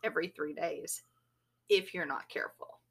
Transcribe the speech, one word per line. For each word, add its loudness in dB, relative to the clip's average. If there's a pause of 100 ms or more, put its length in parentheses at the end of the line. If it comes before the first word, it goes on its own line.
every 2
three -6
days -4 (680)
if 6
you're -2
not -4
careful. -6 (220)